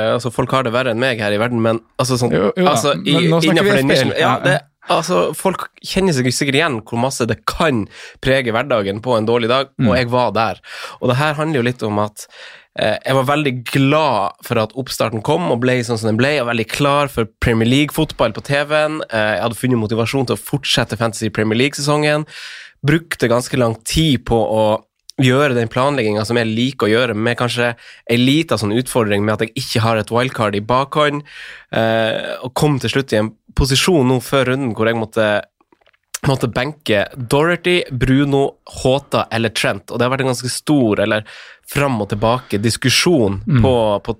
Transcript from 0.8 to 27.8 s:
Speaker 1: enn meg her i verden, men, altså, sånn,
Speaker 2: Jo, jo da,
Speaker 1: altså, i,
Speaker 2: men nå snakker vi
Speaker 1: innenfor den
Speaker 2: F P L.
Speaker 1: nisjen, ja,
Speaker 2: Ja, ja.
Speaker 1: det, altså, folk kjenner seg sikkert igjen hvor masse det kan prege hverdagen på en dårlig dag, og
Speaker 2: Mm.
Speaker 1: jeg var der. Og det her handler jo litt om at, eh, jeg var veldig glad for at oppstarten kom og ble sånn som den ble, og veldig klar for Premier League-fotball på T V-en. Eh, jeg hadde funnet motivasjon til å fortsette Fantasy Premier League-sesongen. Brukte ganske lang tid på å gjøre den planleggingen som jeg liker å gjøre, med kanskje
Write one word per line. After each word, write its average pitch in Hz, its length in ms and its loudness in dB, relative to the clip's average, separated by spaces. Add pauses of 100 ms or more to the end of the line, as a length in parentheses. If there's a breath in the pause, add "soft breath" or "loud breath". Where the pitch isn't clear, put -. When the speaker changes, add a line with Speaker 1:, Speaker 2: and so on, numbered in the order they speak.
Speaker 1:
enn 110 100 -2
meg 123 220 0
her 104 100 0
i 104 60 0
verden, 117 240 0
men, 113 160 2 (200)
altså, 127 200 0
sånn, 117 160 0
Speaker 2:
Jo, 190 220 2
jo 185 80 2
da, 147 100 4
Speaker 1:
altså, 143 220 0 (100)
i, 143 80 2
Speaker 2:
men 165 160 2
nå 165 100 2
snakker 160 220 2
vi 202 80 2
Speaker 1:
innenfor 202 60 2
den 135 140 2
Speaker 2:
F 151 40 4
P 135 80 2
L. 127 80 0
Speaker 1:
nisjen, - 80 -2
ja, - 20 2
Speaker 2:
Ja, 160 140 2
ja. - 100 -4
Speaker 1:
det, 185 140 2 (320)
altså, 175 320 0 (140)
folk - 320 -4 (160)
kjenner 190 280 0
seg 127 220 0
sikkert 139 240 0
igjen 147 240 0
hvor - 180 -6
masse 127 260 -2
det 110 200 -2
kan 127 400 0 (340 loud breath)
prege 131 320 2
hverdagen 107 480 0
på 120 160 0
en 107 100 0
dårlig 117 220 2
dag, 135 300 0
og 131 80 2
Speaker 2:
Mm. 123 100 4
Speaker 1:
jeg 127 140 0
var 123 220 0
der. 104 280 -2 (400 loud breath)
Og - 80 -2
det 123 80 2
her 151 180 0
handler 151 280 -2
jo - 0 -
litt 123 200 -2
om 104 160 -2
at, 104 280 -4 (520 loud breath)
eh, 107 280 0
jeg 135 80 0
var 135 100 2
veldig 139 400 -2
glad 135 680 2 (120)
for 117 140 -2
at 110 180 0
oppstarten 120 480 -4
kom 165 260 0
og 120 120 0
ble 127 180 2
sånn 117 180 -2
som 107 100 -2
den 110 100 2
ble, 143 240 2
og 120 60 -4
veldig 117 200 -2
klar 143 400 0
for 117 160 -2 (160)
Premier 113 260 2
League-fotball 143 680 0
på 127 100 -12
T - 80 -4 (120)
V-en. 151 360 0 (100)
Eh, 107 240 2
jeg 90 80 0
hadde 113 140 -2
funnet 127 240 0
motivasjon 113 460 0
til 113 100 -2
å - 20 -6
fortsette - 600 -2
Fantasy 113 320 -2
Premier 107 260 0
League-sesongen. 147 680 0 (600 loud breath)
Brukte 156 440 0
ganske 123 260 0
lang 117 260 0
tid 160 440 0
på 117 100 2
å 107 460 2 (360)
gjøre 131 360 4
den 117 140 0
planleggingen 117 580 0
som 120 100 0
jeg 120 100 2
liker 113 400 -2
å 104 60 2
gjøre, 117 240 2
med 117 220 -2
kanskje 120 360 0 (360 loud breath)